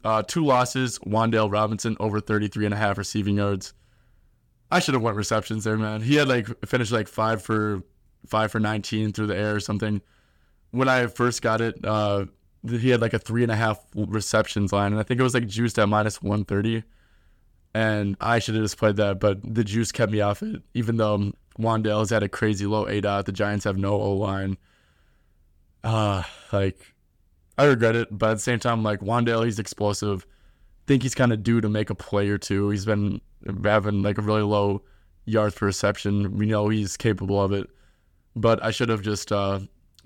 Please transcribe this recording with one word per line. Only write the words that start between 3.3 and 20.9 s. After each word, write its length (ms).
yards. 380
I 80
should 160
have 80
went 140
receptions 480
there, 120
man. 260
He 120
had, 140
like, 200
finished, 260
like, 160
five 340
for, 400
five 240
for 100
nineteen 520
through 160
the 80
air 180
or 60
something. 420
When 160
I 180
first 360
got 180
it, 240
uh, 420
th-, 140
he 100
had, 100
like, 140
a 40
three 240
and 100
a 40
half 220
receptions 800
line, 200
and 80
I 40
think 160
it 20
was, 120
like, 120
juiced 320
at 100
minus 320
one 240
thirty. 380
And 460
I 180
should 160
have 100
just 140
played 180
that, 240
but 220
the 200
juice 300
kept 180
me 120
off 200
it, 200
even 240